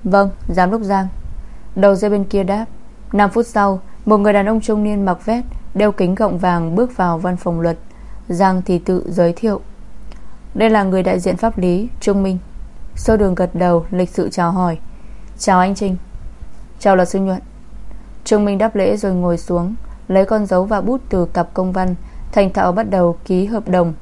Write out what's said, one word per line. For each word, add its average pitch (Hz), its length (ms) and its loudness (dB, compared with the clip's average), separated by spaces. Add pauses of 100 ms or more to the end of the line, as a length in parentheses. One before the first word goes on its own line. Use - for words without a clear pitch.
"Vâng, 196 260 4 (180)
giám 180 240 2
đốc 226 100 -2
Giang." 196 260 0 (680)
Đầu 196 200 6
dây 208 160 0
bên 202 120 2
kia 196 200 0
đáp. 202 220 -2 (480)
Năm 202 160 4
phút 233 180 2
sau, 202 320 2 (260)
một 214 120 6
người 202 160 4
đàn 196 120 4
ông 220 160 2
trung 214 220 0
niên 208 220 0
mặc 180 200 0
vest, 233 200 0 (280)
đeo 208 180 4
kính 185 240 2
gọng 185 220 0
vàng 170 380 0
bước 247 220 0
vào 175 200 2
văn 180 200 -2
phòng 170 240 -2
luật. 165 160 0 (520)
Giang 185 320 2
Thị 180 180 0
Tự 185 300 0
giới 170 240 2
thiệu: 208 280 -2 (920)
"Đây 220 140 4
là 214 140 4
người 185 200 2
đại 185 160 2
diện 180 180 -2
pháp 220 200 0
lý, 180 320 0 (100)
Trương 202 240 2
Minh." 190 140 0 (580)
Sơ 220 220 2
Đường 196 180 2
gật 180 200 0
đầu, 170 360 2
lịch 180 180 0
sự - 200 -2
chào 170 220 0
hỏi: 170 260 0 (600)
"Chào 185 220 4
anh 190 160 2
Trinh." 185 220 -2 (840)
"Chào 196 160 6
luật 180 140 4
sư 196 100 -2
Nhuận." 190 220 -2 (840)
Trương 208 220 4
Minh 202 120 0
đáp 214 180 0
lễ 202 220 2
rồi 196 160 0
ngồi 175 240 2
xuống, 175 380 -2 (320)
lấy 190 180 6
con 214 200 2
dấu 185 180 2
và 202 180 0
bút 247 280 0
từ 180 160 2
cặp 170 280 -2
công 185 180 0
văn, 185 240 0 (360)
thành 196 220 2
thạo 185 180 2
bắt 214 180 -2
đầu 175 360 2
ký 185 200 0
hợp 214 240 -4
đồng. 175 320 2